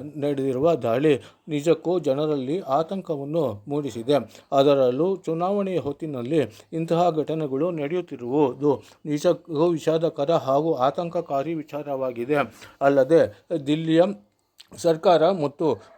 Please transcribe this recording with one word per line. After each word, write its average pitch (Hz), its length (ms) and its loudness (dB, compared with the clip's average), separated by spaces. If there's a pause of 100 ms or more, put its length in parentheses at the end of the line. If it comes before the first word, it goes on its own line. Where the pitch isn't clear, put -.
(180)
ನಡೆದಿರುವ 139 560 0
ದಾಳಿ 131 460 2 (280)
ನಿಜಕ್ಕೂ 160 520 0
ಜನರಲ್ಲಿ 147 600 -2
ಆತಂಕವನ್ನು 147 1080 -4
ಮೂಡಿಸಿದೆ. 139 840 -2
ಅದರಲ್ಲೂ 139 640 4
ಚುನಾವಣೆಯ 180 640 -4
ಹೊತ್ತಿನಲ್ಲಿ 139 600 -4 (320)
ಇಂತಹ 165 360 0
ಘಟನೆಗಳು 156 640 -2
ನಡೆಯುತ್ತಿರುವುದು 143 1120 0 (220)
ನಿಜಕ್ಕೂ 160 600 0
ವಿಷಾದಕರ 156 640 -2
ಹಾಗೂ 143 360 0
ಆತಂಕಕಾರಿ 160 880 -2
ವಿಚಾರವಾಗಿದೆ. 143 800 -4 (460)
ಅಲ್ಲದೆ 139 680 4 (200)
ದಿಲ್ಲಿಯ 160 340 2 (760)
ಸರ್ಕಾರ 165 540 4
ಮತ್ತು 147 500 -2 (160)